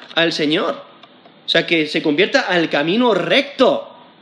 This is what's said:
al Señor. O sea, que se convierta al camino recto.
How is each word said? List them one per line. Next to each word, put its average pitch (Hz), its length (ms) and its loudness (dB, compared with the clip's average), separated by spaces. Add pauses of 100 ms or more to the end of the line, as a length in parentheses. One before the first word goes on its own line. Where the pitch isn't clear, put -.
(140)
al 165 180 2
Señor. 160 540 -2 (600)
O - 20 -4
sea, 165 160 2
que 160 200 0
se 151 160 -4
convierta 180 400 2
al 175 260 0
camino 185 460 0
recto. 220 720 0 (340)